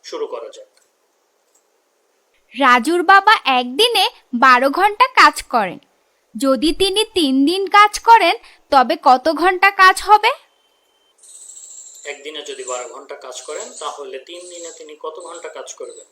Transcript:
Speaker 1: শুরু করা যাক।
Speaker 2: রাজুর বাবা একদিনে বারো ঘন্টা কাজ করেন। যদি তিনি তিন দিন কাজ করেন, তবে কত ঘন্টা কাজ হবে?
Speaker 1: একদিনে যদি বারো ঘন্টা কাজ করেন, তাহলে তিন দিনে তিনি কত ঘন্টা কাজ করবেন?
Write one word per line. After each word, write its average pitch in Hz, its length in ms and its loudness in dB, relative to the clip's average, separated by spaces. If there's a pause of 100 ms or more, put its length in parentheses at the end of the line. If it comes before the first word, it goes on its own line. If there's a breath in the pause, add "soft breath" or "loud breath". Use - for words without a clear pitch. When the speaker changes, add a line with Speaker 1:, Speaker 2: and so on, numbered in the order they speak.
Speaker 1:
শুরু 147 240 -10
করা 110 220 -14
যাক। 104 180 -20 (1900)
Speaker 2:
রাজুর 269 440 2
বাবা 392 420 4
একদিনে 370 640 -2 (240 soft breath)
বারো 247 360 4
ঘন্টা 415 380 0
কাজ 330 360 2
করেন। 190 360 -4 (580)
যদি 269 360 0
তিনি 403 320 -2
তিন 277 400 0
দিন 370 220 -2
কাজ 415 320 2
করেন, 440 360 4 (340 soft breath)
তবে 277 340 2
কত 262 260 4
ঘন্টা 370 420 0
কাজ 381 300 4
হবে? 427 280 2 (1800)
Speaker 1:
একদিনে 143 360 -14
যদি 131 220 -14
বারো 123 260 -12
ঘন্টা 139 260 -18
কাজ 127 260 -18
করেন, 156 380 -16
তাহলে 143 400 -14
তিন 175 300 -20
দিনে 170 220 -18
তিনি 151 280 -20
কত 156 200 -14
ঘন্টা 165 300 -18
কাজ - 240 -18
করবেন? - 380 -20